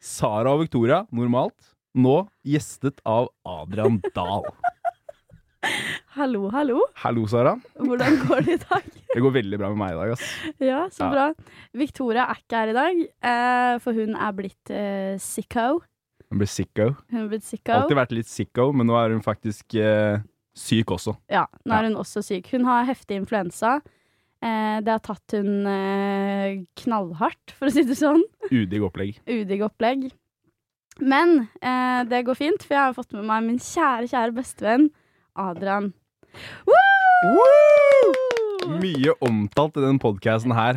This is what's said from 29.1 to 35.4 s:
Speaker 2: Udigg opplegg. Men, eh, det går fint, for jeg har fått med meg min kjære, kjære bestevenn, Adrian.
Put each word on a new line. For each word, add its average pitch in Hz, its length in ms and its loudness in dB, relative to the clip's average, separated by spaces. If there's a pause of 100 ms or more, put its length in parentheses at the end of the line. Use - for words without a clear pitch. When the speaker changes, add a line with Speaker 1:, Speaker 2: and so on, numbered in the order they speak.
Speaker 2:
Udigg 202 380 -4
opplegg. 254 480 -2 (880)
Men, 277 480 4 (140)
eh, 254 420 0
det 247 220 -2
går 254 100 0
fint, 320 260 -2
for - 120 -4
jeg 285 80 4
har 262 100 2
fått 247 200 -14
med 208 120 -8
meg 220 200 0
min 233 140 -2
kjære, 247 520 -2
kjære 240 240 -2
bestevenn, 254 560 2 (460)
Adrian. 196 560 -4 (720)